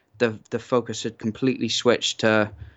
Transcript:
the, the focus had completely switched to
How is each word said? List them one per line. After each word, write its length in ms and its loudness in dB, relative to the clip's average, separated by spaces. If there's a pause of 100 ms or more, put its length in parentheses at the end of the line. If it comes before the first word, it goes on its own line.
(200)
the, 180 2 (140)
the 80 -4
focus 420 -2
had 160 -8
completely 520 -2
switched 500 0
to 320 4 (260)